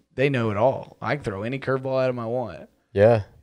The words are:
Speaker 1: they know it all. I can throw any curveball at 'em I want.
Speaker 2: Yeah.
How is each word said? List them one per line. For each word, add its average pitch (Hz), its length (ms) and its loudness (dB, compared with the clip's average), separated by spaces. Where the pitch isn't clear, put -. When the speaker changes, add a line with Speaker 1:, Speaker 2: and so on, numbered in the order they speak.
Speaker 1:
they 135 120 0
know 117 240 0
it 101 60 -2
all. 120 440 0
I 113 140 -4
can 143 80 -12
throw 101 200 -6
any 131 160 -6
curveball 131 440 -2
at 127 60 2
'em 123 100 -4
I 117 60 -8
want. 113 420 -6
Speaker 2:
Yeah. 107 300 6